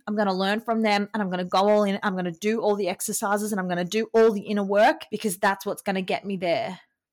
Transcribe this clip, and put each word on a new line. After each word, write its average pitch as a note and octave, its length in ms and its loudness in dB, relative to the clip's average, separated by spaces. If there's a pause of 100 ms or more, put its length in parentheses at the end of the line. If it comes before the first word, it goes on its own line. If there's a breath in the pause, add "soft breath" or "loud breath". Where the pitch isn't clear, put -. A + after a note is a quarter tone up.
I'm G#3+ 100 -4
gonna G3+ 180 2
learn F#3+ 260 0
from A3+ 220 -2
them G3+ 300 2
and G#3+ 100 -2
I'm F#3 80 -4
gonna F3+ 140 -4
go F#3+ 240 2
all G#3 160 6
in. G3 180 0
I'm G3 140 -2
gonna F3+ 160 -2
do G#3+ 280 -2
all G#3 160 2
the G3 120 -2
exercises G#3 640 -2
and G3+ 80 -2
I'm F3+ 80 -4
gonna F3 160 -2
do G#3+ 300 -2
all A3+ 180 6
the G3+ 100 -4
inner G#3 220 -2
work G#3+ 460 2
because G#3 280 -4
that's G3 280 -2
what's F#3+ 160 -6
gonna F#3+ 200 -2
get F#3 220 -4
me G3 120 -6
there." E3+ 440 -2 (320)